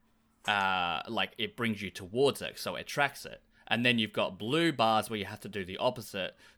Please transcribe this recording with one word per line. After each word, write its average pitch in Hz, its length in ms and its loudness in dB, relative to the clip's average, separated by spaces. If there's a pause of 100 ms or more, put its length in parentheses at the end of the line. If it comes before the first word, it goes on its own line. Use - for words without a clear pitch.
(480)
uh, 92 640 2
like, 98 280 -2
it 107 200 -4
brings 110 240 -2
you 98 80 -6
towards 110 520 0
it, 69 160 -8
so 92 180 -6
it 65 60 -8
attracts - 440 -2
it. - 160 -16 (260)
And 113 180 2
then 123 140 6
you've 107 140 0
got 95 260 0
blue 151 320 2
bars 110 380 4
where 113 100 -4
you 95 60 -4
have 98 160 -12
to 107 80 -12
do 98 160 -6
the 92 120 -8
opposite. 107 580 -2 (220)